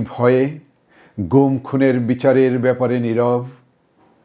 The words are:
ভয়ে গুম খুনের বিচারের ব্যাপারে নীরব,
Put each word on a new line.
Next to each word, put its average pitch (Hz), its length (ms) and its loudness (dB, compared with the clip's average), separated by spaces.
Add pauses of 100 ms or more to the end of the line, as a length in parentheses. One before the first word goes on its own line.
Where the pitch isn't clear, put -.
ভয়ে 127 500 0 (640)
গুম 135 380 2
খুনের 131 420 0
বিচারের 127 580 2
ব্যাপারে 123 420 -2
নীরব, 120 460 -2 (800)